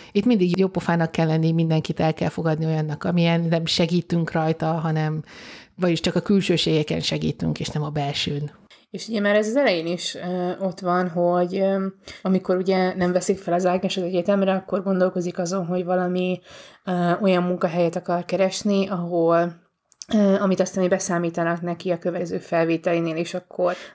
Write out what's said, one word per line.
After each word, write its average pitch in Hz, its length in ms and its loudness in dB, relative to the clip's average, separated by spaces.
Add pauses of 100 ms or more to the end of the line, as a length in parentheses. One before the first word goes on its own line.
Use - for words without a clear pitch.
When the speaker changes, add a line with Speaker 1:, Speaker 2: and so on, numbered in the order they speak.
(120)
Speaker 1:
itt 202 140 0
mindig 185 320 2
jópofának 170 540 0
kell 165 160 2
lenni, 160 240 2
mindenkit 160 480 0
el 160 140 2
kell 170 160 -2
fogadni 160 360 -2
olyannak, 156 380 -2
amilyen, 170 380 2
nem 165 240 0
segítünk 170 680 0
rajta, 160 400 0
hanem, 156 520 -2 (520)
vagyis 170 240 0
csak - 160 0
a 175 60 0
külsőségeken 165 760 2
segítünk, 156 600 -2
és 160 80 -6
nem 151 160 -4
a 151 60 -6
belsőn. 147 640 -4 (380)
Speaker 2:
És - 180 -10
ugye 220 120 -4
már 202 160 2
ez 214 120 2
az 226 80 -2
elején 190 320 2
is, 170 280 -4
ö, 180 440 -4
ott 185 200 -4
van, 180 300 0
hogy, 175 480 0
ö, 196 280 0 (360)
amikor 185 360 2
ugye 185 380 0
nem 180 160 0
veszik 185 260 0
fel 170 160 -4
az 185 120 2
Ágnes 185 320 0
az 185 60 -2
egyetemre, 190 500 2
akkor 190 300 -4
gondolkozik 185 540 0
azon, 180 280 -2
hogy 180 180 -2
valami, 180 560 0 (460)
ö, 175 260 2 (100)
olyan 185 220 4
munkahelyet 175 520 0
akar 175 300 -2
keresni, 190 640 0
ahol, 170 760 0 (500)
ö, 202 260 4
amit 190 200 2
aztán 190 220 0
még 180 80 4
beszámítanak 170 720 0
neki 170 300 -4
a 170 60 -2
következő 180 400 -4
felvételinél, 165 800 0
és 170 180 -6
akkor 180 400 -2 (220)